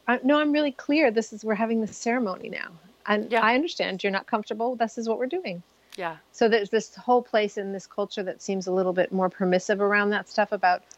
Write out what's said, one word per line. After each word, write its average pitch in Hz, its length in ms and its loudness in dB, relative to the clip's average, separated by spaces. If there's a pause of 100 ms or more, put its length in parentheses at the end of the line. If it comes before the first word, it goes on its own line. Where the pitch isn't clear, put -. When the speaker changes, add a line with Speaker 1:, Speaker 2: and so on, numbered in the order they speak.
Speaker 1:
"I, 247 140 0
no, 294 180 4
I'm 294 120 2
really 294 200 0
clear. 285 380 2
This 226 220 -2
is, 214 120 -14
we're 220 100 0
having 226 260 0
this 220 160 -6
ceremony 233 520 -4
now. - 220 -10 (360)
And 208 240 0
Speaker 2:
Yeah. 226 120 2
Speaker 1:
I 220 120 4
understand 247 480 -2
you're 202 100 0
not 196 140 -2
comfortable. 226 500 -2
This 233 220 -2
is 226 100 -4
what 226 100 0
we're 254 80 -2
doing." 254 360 -6 (340)
Speaker 2:
Yeah. 170 200 -6 (160)
Speaker 1:
So 233 160 4
there's 208 220 2
this 220 260 -2
whole 247 260 2
place 214 340 0
in 196 160 -6
this 190 140 -10
culture - 380 -6
that - 180 -8
seems 190 240 -4
a 180 60 -2
little 185 200 2
bit 180 200 2
more 185 160 2
permissive 185 520 0
around 202 300 2
that 196 180 -2
stuff 208 240 0
about, 185 300 2 (160)